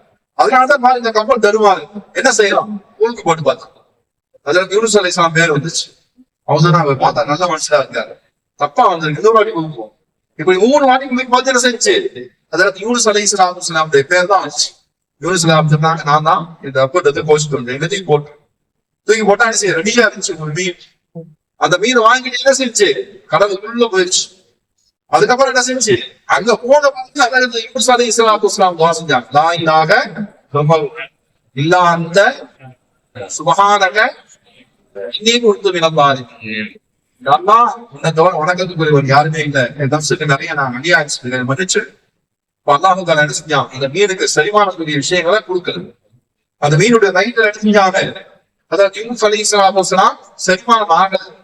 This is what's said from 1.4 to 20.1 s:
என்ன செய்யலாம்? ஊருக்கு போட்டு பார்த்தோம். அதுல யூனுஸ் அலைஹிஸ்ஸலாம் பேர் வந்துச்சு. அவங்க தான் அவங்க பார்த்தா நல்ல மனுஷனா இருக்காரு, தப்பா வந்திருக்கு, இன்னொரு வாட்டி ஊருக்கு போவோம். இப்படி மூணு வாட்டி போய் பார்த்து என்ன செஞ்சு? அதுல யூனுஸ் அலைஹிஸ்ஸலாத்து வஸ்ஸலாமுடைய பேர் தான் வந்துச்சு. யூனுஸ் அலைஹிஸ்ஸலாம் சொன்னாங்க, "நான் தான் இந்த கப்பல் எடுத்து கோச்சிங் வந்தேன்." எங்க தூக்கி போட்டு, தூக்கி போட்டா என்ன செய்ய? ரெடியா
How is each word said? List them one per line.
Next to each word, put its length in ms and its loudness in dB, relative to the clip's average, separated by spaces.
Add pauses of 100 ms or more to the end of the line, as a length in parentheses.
என்ன 200 0
செய்யலாம்? 500 0 (160)
ஊருக்கு 240 -2
போட்டு 200 -2
பார்த்தோம். 440 -6 (560)
அதுல 220 0
யூனுஸ் 280 -2
அலைஹிஸ்ஸலாம் 400 0
பேர் 200 2
வந்துச்சு. 480 -6 (440)
அவங்க 260 2
தான் 100 4
அவங்க 300 0
பார்த்தா 160 -2
நல்ல 200 -2
மனுஷனா 260 -4
இருக்காரு, 460 -2 (380)
தப்பா 300 0
வந்திருக்கு, 360 -2
இன்னொரு 220 4
வாட்டி 160 -4
ஊருக்கு 160 -8
போவோம். 200 -16 (400)
இப்படி 220 0
மூணு 280 4
வாட்டி 200 2
போய் 180 -4
பார்த்து 300 0
என்ன 140 0
செஞ்சு? 400 0 (420)
அதுல 200 0
யூனுஸ் 340 -4
அலைஹிஸ்ஸலாத்து 560 0
வஸ்ஸலாமுடைய 400 0
பேர் 260 0
தான் 220 0
வந்துச்சு. 380 -8 (380)
யூனுஸ் 120 -2 (100)
அலைஹிஸ்ஸலாம் 240 4
சொன்னாங்க, 340 0
"நான் 180 2
தான் 400 -2
இந்த 180 -4
கப்பல் 240 0
எடுத்து 180 0
கோச்சிங் 280 0
வந்தேன்." 240 -6
எங்க 120 -6
தூக்கி 180 -8
போட்டு, 260 -2 (720)
தூக்கி 180 0
போட்டா 220 2
என்ன 120 0
செய்ய? 200 -2
ரெடியா 340 2